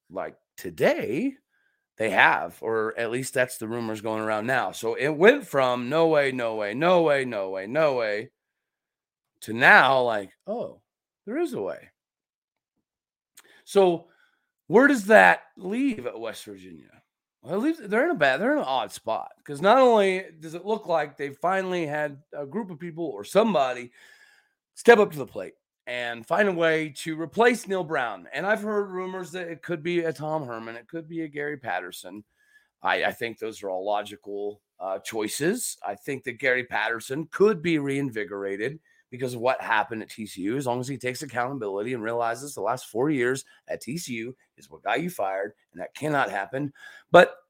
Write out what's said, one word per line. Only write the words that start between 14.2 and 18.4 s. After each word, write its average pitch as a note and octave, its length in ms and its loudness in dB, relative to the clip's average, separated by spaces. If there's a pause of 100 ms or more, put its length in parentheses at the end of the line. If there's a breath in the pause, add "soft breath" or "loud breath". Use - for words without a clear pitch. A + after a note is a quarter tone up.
where B3 200 8
does A3+ 180 2
that F#3+ 360 8 (140)
leave G#3+ 500 -4
at A2 140 -8
West A2 240 -10
Virginia? F#2 580 -18 (400)
Well, D#3+ 140 -6
it - 20 0
leaves, D#4 220 -2
they're G#3+ 240 0
in F4 60 2
a D#4+ 40 0
bad, C#3 260 4